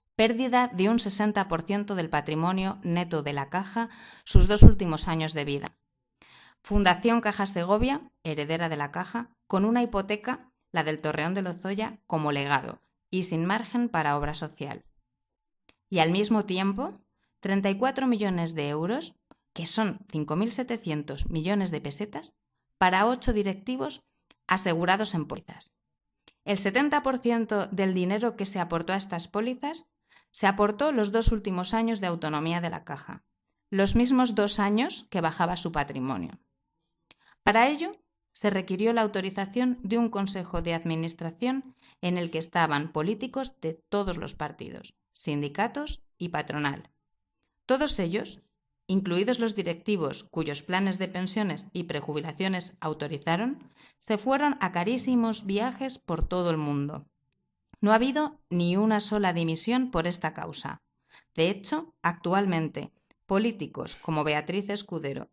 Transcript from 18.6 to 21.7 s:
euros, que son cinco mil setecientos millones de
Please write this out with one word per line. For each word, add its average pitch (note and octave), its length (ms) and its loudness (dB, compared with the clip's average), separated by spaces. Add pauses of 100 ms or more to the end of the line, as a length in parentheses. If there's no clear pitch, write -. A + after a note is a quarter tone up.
euros, F3 460 -4 (380)
que E3 140 -6
son A3 320 0 (100)
cinco D3+ 260 -4
mil A3 160 0
setecientos D#3+ 760 -4
millones F#3 400 0
de D3+ 120 -4